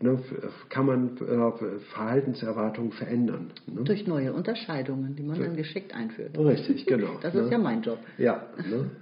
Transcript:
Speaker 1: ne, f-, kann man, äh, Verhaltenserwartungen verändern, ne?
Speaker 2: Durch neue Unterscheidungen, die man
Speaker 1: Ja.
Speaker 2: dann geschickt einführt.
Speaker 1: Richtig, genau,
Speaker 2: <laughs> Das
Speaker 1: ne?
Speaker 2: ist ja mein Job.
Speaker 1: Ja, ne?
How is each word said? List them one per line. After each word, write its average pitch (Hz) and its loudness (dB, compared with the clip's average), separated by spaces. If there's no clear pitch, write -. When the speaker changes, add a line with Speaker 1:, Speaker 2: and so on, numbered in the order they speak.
Speaker 1:
ne, 123 4
f-, - -4
kann 135 2
man, 127 2
äh, 117 0
Verhaltenserwartungen 113 0
verändern, 107 0
ne? 104 -6
Speaker 2:
Durch 202 0
neue 139 0
Unterscheidungen, 139 -4
die 147 -6
man 160 -2
Speaker 1:
Ja. 175 0
Speaker 2:
dann 170 -2
geschickt 156 -6
einführt. - -6
Speaker 1:
Richtig, - 4
genau, 107 4
Speaker 2:
<laughs> - -8
Das 165 -2
Speaker 1:
ne? 123 6
Speaker 2:
ist 117 2
ja 240 4
mein 117 2
Job. 117 -2
Speaker 1:
Ja, 117 2
ne? 123 0